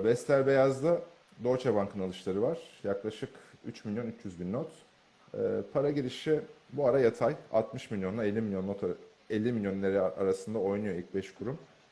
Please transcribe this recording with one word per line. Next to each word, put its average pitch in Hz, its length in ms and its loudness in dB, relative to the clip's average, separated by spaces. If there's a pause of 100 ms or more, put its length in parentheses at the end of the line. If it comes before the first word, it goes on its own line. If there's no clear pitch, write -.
Vestel 131 440 4
Beyaz'da 135 540 4 (420)
Deutsche 127 320 2
Bank'ın 98 240 0
alışları 92 420 -4
var. 165 180 0 (240)
Yaklaşık 101 460 -4 (360)
üç 113 200 -14
milyon 113 220 -4
üç 113 180 -12
yüz 87 140 -12
bin 90 140 -4
not. 156 180 -6 (640)
Ee, 104 40 -8 (360)
para 143 180 2
girişi 147 500 0 (320)
bu 139 140 2
ara 127 120 6
yatay. 120 360 4 (160)
Altmış 113 400 -2
milyonla 104 340 -2
elli 104 160 0
milyon 98 260 -2
not 101 160 -4
ar-, 87 140 -2 (320)
elli 110 220 0
milyon 98 320 -2
lira 98 180 2 (160)
arasında 98 420 0
oynuyor 98 360 0
ilk 90 200 -8
beş 95 180 -4
kurum. 131 260 -8 (320)